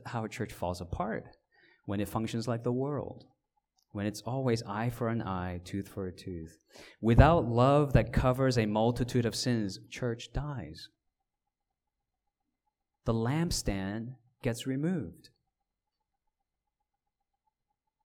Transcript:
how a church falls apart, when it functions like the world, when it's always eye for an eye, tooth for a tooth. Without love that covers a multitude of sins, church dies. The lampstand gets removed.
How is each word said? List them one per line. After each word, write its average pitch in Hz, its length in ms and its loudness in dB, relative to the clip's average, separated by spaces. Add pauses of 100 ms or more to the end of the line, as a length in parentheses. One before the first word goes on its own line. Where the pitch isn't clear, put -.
how 110 200 -6
a 107 40 -8
church - 240 -8
falls 90 260 -4
apart, 180 460 -6 (600)
when 101 140 -2
it 101 80 -2
functions 113 400 -4
like 117 160 -4
the 123 80 0
world, 131 540 -4 (680)
when 104 120 -2
it's 104 160 -4
always 120 420 0
eye 110 280 -2
for 117 180 -2
an 113 140 0
eye, 90 420 -4
tooth 98 220 -6
for 95 200 -8
a 92 40 -8
tooth. 85 460 -10 (440)
Without 120 460 8
love 135 460 4
that - 200 4
covers 127 440 2
a 110 100 4
multitude 117 580 2
of 107 100 -2
sins, 110 440 -2 (100)
church 117 440 -6
dies. 143 560 -8 (2250)
The 117 80 0
lampstand 113 1000 -2 (300)
gets 117 240 -2
removed. 135 600 -2 (2750)